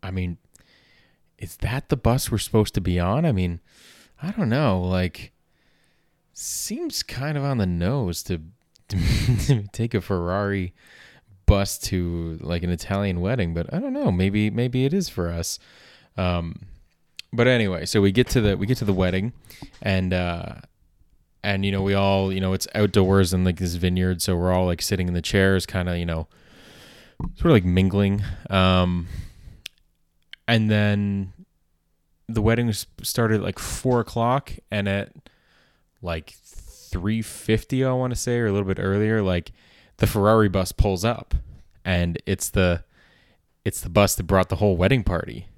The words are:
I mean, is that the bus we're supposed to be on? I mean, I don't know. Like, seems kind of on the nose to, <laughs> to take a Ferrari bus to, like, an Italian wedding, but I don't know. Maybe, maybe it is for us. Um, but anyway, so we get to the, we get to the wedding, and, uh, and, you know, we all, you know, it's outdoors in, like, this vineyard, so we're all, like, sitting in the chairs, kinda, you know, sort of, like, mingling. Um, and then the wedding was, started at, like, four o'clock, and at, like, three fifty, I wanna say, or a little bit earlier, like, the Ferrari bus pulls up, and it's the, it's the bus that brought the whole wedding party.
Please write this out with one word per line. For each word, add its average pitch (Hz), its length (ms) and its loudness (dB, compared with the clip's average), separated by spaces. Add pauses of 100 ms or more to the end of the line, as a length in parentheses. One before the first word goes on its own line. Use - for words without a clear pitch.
I 92 40 -8
mean, 90 260 -4 (1000)
is - 200 -14
that - 320 -6
the 139 80 0
bus 117 340 0
we're 113 60 0
supposed - 380 0
to 107 60 0
be 90 180 0
on? 104 260 0
I 156 60 2
mean, 90 280 -2 (640)
I 175 100 -8
don't 180 180 -2
know. 113 320 2
Like, 90 520 -2 (1000)
seems - 680 -8
kind 147 340 -6
of 139 60 -2
on 139 140 0
the 104 80 2
nose 90 580 -2
to, 85 180 -6 (240)
<laughs> - 220 -20
to 104 840 0
take 113 220 -4
a 101 80 0
Ferrari 95 720 -2 (720)
bus 98 320 2
to, 85 640 -4
like, 82 220 -4
an 87 60 -2
Italian 92 520 -2
wedding, 92 320 -2
but 85 200 -4
I 175 60 -2
don't 262 140 -4
know. 269 180 0
Maybe, 98 380 2
maybe 123 360 -2
it 139 80 0
is 190 160 -2
for 85 200 -4
us. 85 300 -6 (580)
Um, 87 480 -4 (680)
but 117 160 2
anyway, 104 380 0
so 104 160 2
we 98 100 6
get 123 180 4
to 123 120 2
the, 104 160 2
we 101 80 -4
get 127 120 0
to 117 80 -4
the 101 80 2
wedding, 92 400 0 (480)
and, 92 320 0
uh, 87 420 -4 (880)
and, 98 220 0
you 98 60 2
know, 98 100 0
we 98 120 2
all, 98 400 2
you 95 80 -2
know, 95 120 0
it's - 220 -4
outdoors 98 580 4
in, 90 100 2
like, 90 140 2
this 90 180 -2
vineyard, 90 460 0
so 92 140 0
we're 87 160 0
all, 92 140 2
like, 87 160 -2
sitting 90 260 -2
in 87 60 -2
the 87 80 0
chairs, 95 440 2
kinda, 90 320 -4
you 87 80 -4
know, 82 220 -4 (1080)
sort - 100 -4
of, 170 60 6
like, 101 140 6
mingling. 98 580 2 (260)
Um, 92 580 2 (1400)
and 110 200 2
then 101 640 2 (960)
the 113 140 -2
wedding 113 260 2
was, 107 200 -4 (160)
started 110 320 0
at, 101 80 -2
like, 95 160 -6
four 123 420 -2
o'clock, 120 500 -2 (180)
and 101 200 -2
at, 98 240 -4 (880)
like, 82 420 -8
three - 800 -6
fifty, 113 640 -2
I 131 80 0
wanna 127 220 -2
say, 120 240 -2
or 117 80 2
a 101 40 2
little 98 160 0
bit 95 120 -2
earlier, 104 420 2
like, 90 300 -2 (460)
the - 100 2
Ferrari 107 400 6
bus 92 240 0
pulls 95 320 0
up, - 320 -4 (480)
and 87 420 0
it's - 240 -4
the, 90 340 2 (840)
it's - 160 -4
the - 80 -10
bus 101 260 4
that 95 80 -4
brought 92 260 2
the 92 80 -2
whole 101 200 2
wedding 101 260 2
party. 87 440 -4 (100)